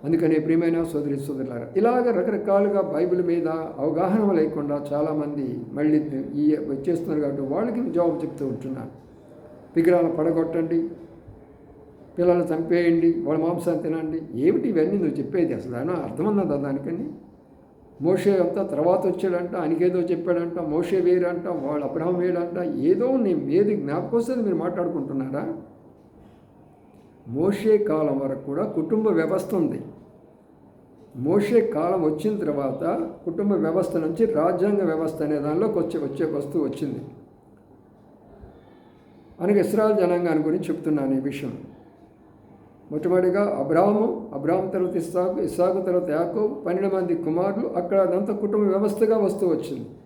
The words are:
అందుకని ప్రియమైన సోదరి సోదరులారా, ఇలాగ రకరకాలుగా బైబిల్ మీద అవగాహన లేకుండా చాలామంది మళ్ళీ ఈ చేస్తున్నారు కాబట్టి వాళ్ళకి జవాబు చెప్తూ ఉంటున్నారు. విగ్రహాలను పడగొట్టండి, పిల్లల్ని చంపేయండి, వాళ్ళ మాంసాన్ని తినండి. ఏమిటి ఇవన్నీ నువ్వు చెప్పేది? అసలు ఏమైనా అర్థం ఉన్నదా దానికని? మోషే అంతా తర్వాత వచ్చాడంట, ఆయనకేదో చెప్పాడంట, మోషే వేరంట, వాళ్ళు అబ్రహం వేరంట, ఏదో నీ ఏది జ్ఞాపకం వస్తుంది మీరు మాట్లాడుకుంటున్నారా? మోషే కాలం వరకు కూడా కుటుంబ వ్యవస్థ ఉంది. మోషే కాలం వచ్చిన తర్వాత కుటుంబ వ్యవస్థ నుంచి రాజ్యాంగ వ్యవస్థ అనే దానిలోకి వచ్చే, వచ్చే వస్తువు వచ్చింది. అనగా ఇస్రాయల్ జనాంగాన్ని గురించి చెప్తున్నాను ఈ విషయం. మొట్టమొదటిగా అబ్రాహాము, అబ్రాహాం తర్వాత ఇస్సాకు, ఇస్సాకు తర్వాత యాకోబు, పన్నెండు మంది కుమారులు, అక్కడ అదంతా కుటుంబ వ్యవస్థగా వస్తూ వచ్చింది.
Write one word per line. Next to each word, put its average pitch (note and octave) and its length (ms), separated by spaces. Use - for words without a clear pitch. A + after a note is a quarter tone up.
అందుకని D#3+ 360
ప్రియమైన E3 420
సోదరి D3 340
సోదరులారా, C3 600
ఇలాగ A#3+ 340
రకరకాలుగా G3+ 680
బైబిల్ F3 420
మీద E3+ 260
అవగాహన E3 840
లేకుండా D3+ 600
చాలామంది D3 680
మళ్ళీ D3 520
ఈ D3+ 220
చేస్తున్నారు D#3+ 320
కాబట్టి C#3 220
వాళ్ళకి G3 480
జవాబు E3 320
చెప్తూ C#3+ 240
ఉంటున్నారు. C3 440
విగ్రహాలను E3 400
పడగొట్టండి, E3 720
పిల్లల్ని F3 260
చంపేయండి, E3 760
వాళ్ళ D#3+ 220
మాంసాన్ని E3+ 380
తినండి. D#3+ 400
ఏమిటి E3+ 340
ఇవన్నీ F3 240
నువ్వు F3 260
చెప్పేది? F3 360
అసలు B2 220
ఏమైనా D3 160
అర్థం C#3+ 320
ఉన్నదా G3 320
దానికని? C#3+ 540
మోషే F#3+ 340
అంతా F3+ 260
తర్వాత F3 440
వచ్చాడంట, F3 500
ఆయనకేదో F3 420
చెప్పాడంట, E3+ 600
మోషే E3+ 420
వేరంట, F3 460
వాళ్ళు D3 400
అబ్రహం E3 320
వేరంట, F3 400
ఏదో F3+ 580
నీ G#3+ 140
ఏది F3 460
జ్ఞాపకం E3 420
వస్తుంది A#3+ 240
మీరు G3 120
మాట్లాడుకుంటున్నారా? D3+ 1000
మోషే G3+ 500
కాలం D3+ 400
వరకు C3+ 260
కూడా C#3+ 200
కుటుంబ G#3+ 440
వ్యవస్థ E3 460
ఉంది. E3+ 280
మోషే G3+ 440
కాలం F3 420
వచ్చిన F3 360
తర్వాత D3+ 720
కుటుంబ G3+ 280
వ్యవస్థ E3+ 440
నుంచి E3 280
రాజ్యాంగ F#3 580
వ్యవస్థ D#3+ 400
అనే D3 160
దానిలోకి E3 400
వచ్చే, E3 220
వచ్చే D3 320
వస్తువు D3 320
వచ్చింది. C3 360
అనగా G3+ 200
ఇస్రాయల్ G#3 360
జనాంగాన్ని F3 480
గురించి D#3+ 240
చెప్తున్నాను D3 460
ఈ C3+ 60
విషయం. C3+ 380
మొట్టమొదటిగా F3+ 680
అబ్రాహాము, G3+ 760
అబ్రాహాం E3+ 340
తర్వాత F#3 280
ఇస్సాకు, F3+ 440
ఇస్సాకు F3+ 420
తర్వాత F3+ 280
యాకోబు, E3+ 440
పన్నెండు F#3+ 420
మంది F3 180
కుమారులు, F#3 520
అక్కడ F3+ 340
అదంతా F#3+ 320
కుటుంబ G#3 360
వ్యవస్థగా G#3 500
వస్తూ G3 280
వచ్చింది. D3 420